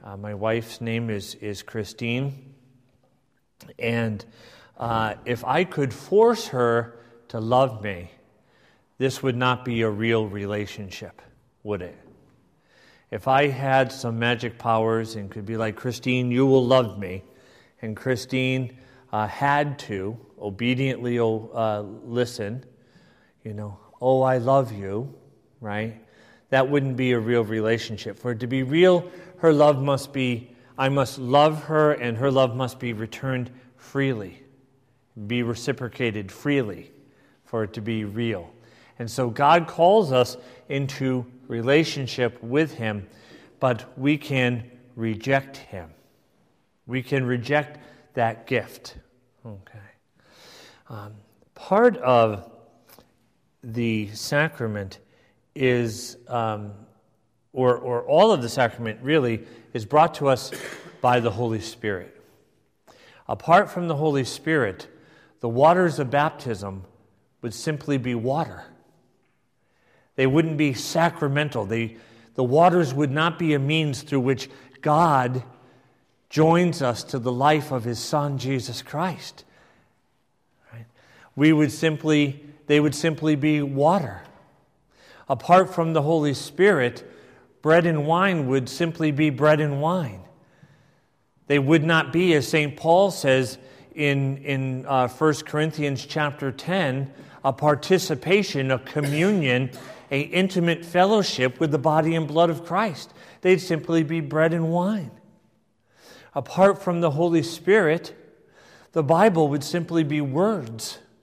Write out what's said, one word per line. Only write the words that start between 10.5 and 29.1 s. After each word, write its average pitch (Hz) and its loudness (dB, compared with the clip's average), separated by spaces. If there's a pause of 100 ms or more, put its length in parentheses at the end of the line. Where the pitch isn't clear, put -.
would 104 -6
it? 85 -16 (1120)
If 110 -6
I 135 4
had 135 0
some 113 -6
magic 120 -2
powers 113 0
and 101 -10
could 104 -12
be 113 -6
like, 110 -4
"Christine, 123 -4
you 127 2
will 131 4
love 120 2
me," 95 -10 (580)
and 110 -10
Christine, 131 -4 (360)
uh, 107 -2
had 143 -2
to 104 -8 (220)
obediently, 120 -4
uh, 110 -2 (220)
listen, 120 -6 (800)
you 107 -12
know, 104 -12 (240)
"Oh, 131 4
I 131 2
love 131 2
you," 104 -8 (460)
right? 110 -6 (560)
That 135 2
wouldn't 139 0
be 127 0
a 120 2
real 117 2
relationship. 110 -4
For 123 -6
it 110 -8
to 123 -6
be 131 -2
real, 175 4 (300)